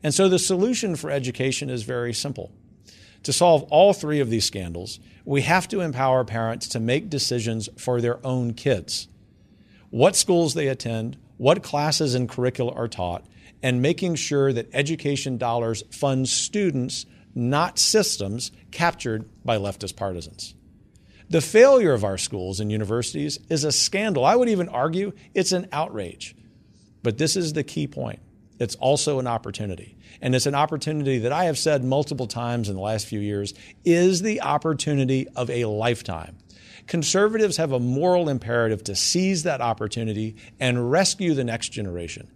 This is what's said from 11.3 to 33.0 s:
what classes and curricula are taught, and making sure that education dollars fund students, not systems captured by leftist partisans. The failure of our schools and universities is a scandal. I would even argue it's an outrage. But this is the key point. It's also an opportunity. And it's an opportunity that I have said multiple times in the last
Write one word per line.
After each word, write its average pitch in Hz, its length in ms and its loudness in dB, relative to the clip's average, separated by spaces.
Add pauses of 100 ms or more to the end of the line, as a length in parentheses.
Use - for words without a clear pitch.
what 156 280 4
classes 147 520 0
and 123 140 0
curricula 123 440 -2
are 117 140 -4
taught, 90 380 -6 (360)
and 123 200 2
making 170 340 0
sure 139 380 2
that 117 180 -4
education 143 680 -2
dollars 117 540 -2
fund 131 380 0
students, 143 760 -2 (300)
not 139 420 0
systems 117 760 0 (180)
captured 123 580 -2 (140)
by 117 140 2
leftist 98 400 -6
partisans. 87 580 -8 (760)
The 165 120 4
failure 233 500 8
of 107 140 2
our 98 120 -2
schools 95 440 -6
and 104 100 -2
universities 117 680 -4 (120)
is 151 160 0
a 151 80 0
scandal. 190 500 0
I 180 140 6
would 247 100 4
even 185 220 0
argue 165 420 -2 (220)
it's 190 180 0
an 185 220 -2
outrage. 110 640 -8 (680)
But 113 140 0
this 151 180 0
is 170 160 -2
the 151 140 -4
key 151 200 -6
point. 127 360 -10 (380)
It's - 160 -4
also 143 440 2
an 127 80 -4
opportunity. 107 680 -8 (240)
And 127 140 2
it's 127 100 2
an 143 100 0
opportunity 147 640 0
that 117 120 0
I 165 140 2
have 156 120 0
said 147 240 2
multiple 131 460 0
times 120 400 -4
in 101 80 -4
the 92 60 -6
last 107 260 -2